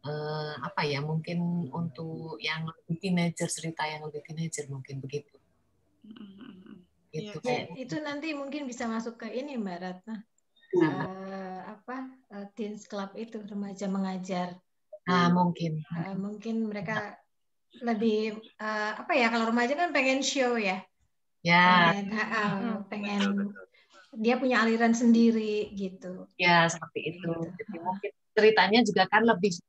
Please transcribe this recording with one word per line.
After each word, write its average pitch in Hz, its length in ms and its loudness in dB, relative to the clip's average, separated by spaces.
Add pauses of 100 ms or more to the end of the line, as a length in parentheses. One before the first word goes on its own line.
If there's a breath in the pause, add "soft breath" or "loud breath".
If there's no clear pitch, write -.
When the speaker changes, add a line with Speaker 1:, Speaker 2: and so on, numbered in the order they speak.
Speaker 1:
eh, 151 560 -6
apa 151 240 -6
ya, 139 180 -2
mungkin 175 680 -2
untuk 160 680 -8
yang 160 280 -4
lebih - 320 -8
teenager, 175 480 0
cerita 165 380 -6
yang 156 200 -8
lebih 147 180 -10
teenager 156 440 -6
mungkin 135 320 -10
begitu. 139 340 -10 (720)
Speaker 2:
Mm-mm. 196 800 -20 (260)
Speaker 1:
Gitu 208 220 -10
Speaker 2:
Iya. - 0 -
Speaker 3:
Ya, 151 100 -12
Speaker 1:
kayaknya. 247 380 -4
Speaker 3:
itu 285 240 -8
nanti 294 300 -6
mungkin 277 340 -8
bisa 247 180 -8
masuk 226 320 -6
ke 233 120 -12
ini, 262 260 -8
Mbak 190 240 -6
Ratna. 185 360 -10 (520)
Speaker 1:
Kenapa? - 380 2
Speaker 3:
Eh, 190 600 -10
apa, 214 320 -12 (320)
eh, 202 220 -12
Teens 208 340 -8
Club 196 300 -8
itu, 226 240 -10
remaja 202 480 -8
mengajar. 185 640 -2 (560)
Speaker 1:
Ah, 175 260 6
mungkin. 170 480 2
Speaker 3:
Eh, 170 380 -6
mungkin 214 500 -4
mereka 208 480 -6 (600)
lebih, 220 580 2 (220)
eh, 214 360 -2
apa 240 200 -4
ya, 240 160 4
kalau 233 180 2
remaja 240 260 2
kan 349 160 0
pengen 269 320 2
show 247 380 2
ya. 190 220 0 (580)
Speaker 1:
Ya. 175 540 8
Speaker 3:
Pengen, 202 180 -2
ha-ha, 214 400 -2
Speaker 2:
Hmm, 214 280 -2 (100)
Speaker 3:
pengen 208 320 -4 (100)
Speaker 2:
betul, 196 160 0
betul. - 180 -12 (520 soft breath)
Speaker 3:
dia 233 180 4
punya 254 240 2
aliran 226 320 4
sendiri 226 800 6
gitu. 185 540 -10 (100)
Speaker 1:
Ya, 175 300 6
seperti 170 500 -4
itu. 175 160 -6
Speaker 3:
Gitu. 165 300 -4
Speaker 1:
Jadi 175 180 -10
mungkin 185 320 -6 (220)
ceritanya 214 480 6
juga 196 240 4
kan 220 180 4
lebih 202 300 4 (160)